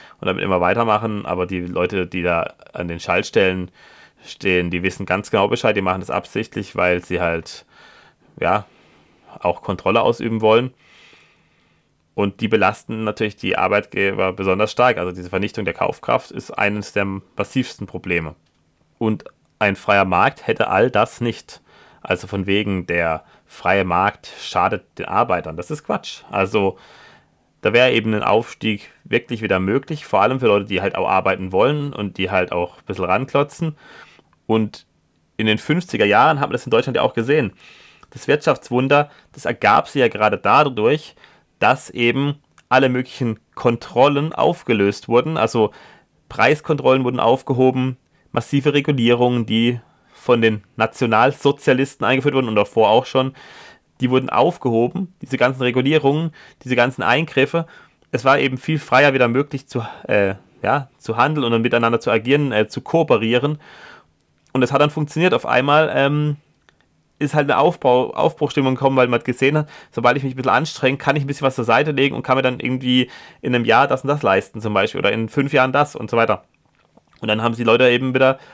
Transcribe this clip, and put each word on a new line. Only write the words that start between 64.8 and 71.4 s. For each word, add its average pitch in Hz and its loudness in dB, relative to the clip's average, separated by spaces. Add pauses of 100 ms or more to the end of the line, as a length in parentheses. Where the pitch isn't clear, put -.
dann 147 4
funktioniert. 156 -2
Auf 123 0
einmal, 143 2
ähm, 147 0 (800)
ist 147 -4
halt 147 2
eine 135 2
Aufbau-, 131 2
Aufbruchstimmung 143 0
gekommen, 135 0
weil 127 4
man 120 -2
gesehen 135 0
hat, 151 -4 (200)
sobald 123 0
ich 131 -6
mich 131 -6
ein - -14
bisschen 127 -2
anstrenge, 135 0
kann 143 0
ich 147 -2
ein 135 -6
bisschen 139 -2